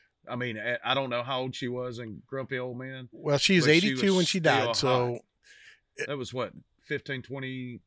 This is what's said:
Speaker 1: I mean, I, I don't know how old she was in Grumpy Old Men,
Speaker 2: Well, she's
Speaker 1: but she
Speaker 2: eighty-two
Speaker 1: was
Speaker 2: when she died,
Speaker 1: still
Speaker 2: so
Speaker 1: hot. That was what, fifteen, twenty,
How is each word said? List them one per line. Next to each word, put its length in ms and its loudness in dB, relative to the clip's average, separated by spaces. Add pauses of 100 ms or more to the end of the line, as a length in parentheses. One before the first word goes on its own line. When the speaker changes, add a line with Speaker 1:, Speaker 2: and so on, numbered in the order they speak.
(280)
Speaker 1:
I 80 -6
mean, 220 -4
I, 260 -2
I 120 2
don't 140 -2
know 140 -2
how 180 -4
old 140 -6
she 120 -6
was 320 -6
in 260 -12
Grumpy 320 -8
Old 220 -6
Men, 320 -14
Speaker 2:
Well, 260 0
she's 280 6
Speaker 1:
but 60 8
she 60 8
Speaker 2:
eighty-two 300 2
Speaker 1:
was 80 6
Speaker 2:
when 100 4
she 140 0
died, 240 4
Speaker 1:
still 100 2
Speaker 2:
so 380 4 (880)
Speaker 1:
hot. 80 -6
That 100 -4
was 160 -8
what, 200 -4 (280)
fifteen, 400 -6
twenty, 640 -10